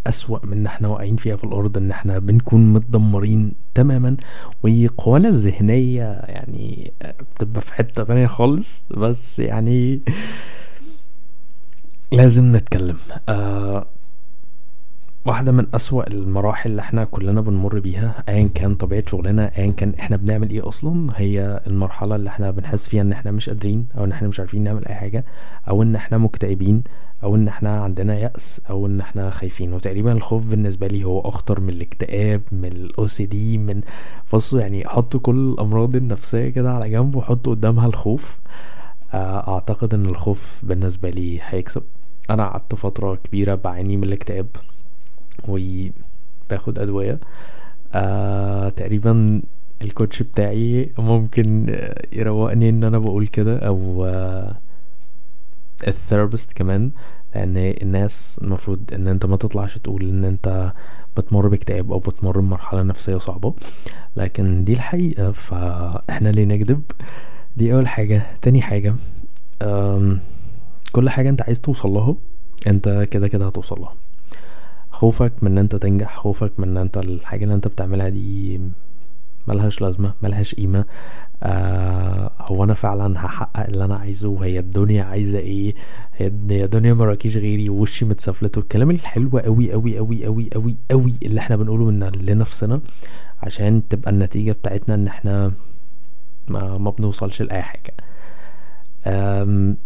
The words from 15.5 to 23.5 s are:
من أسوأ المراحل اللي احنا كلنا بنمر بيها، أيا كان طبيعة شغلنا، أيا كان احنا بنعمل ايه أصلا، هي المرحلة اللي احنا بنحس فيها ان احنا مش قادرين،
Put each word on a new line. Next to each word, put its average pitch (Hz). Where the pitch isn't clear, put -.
من 123
أسوأ 117
المراحل 98
اللي 104
احنا 110
كلنا 101
بنمر 104
بيها، 98
أيا 104
كان 98
طبيعة 98
شغلنا، 98
أيا 98
كان 104
احنا 101
بنعمل 107
ايه 107
أصلا، 160
هي 101
المرحلة 98
اللي 101
احنا 98
بنحس 101
فيها 107
ان 98
احنا 98
مش 104
قادرين، 104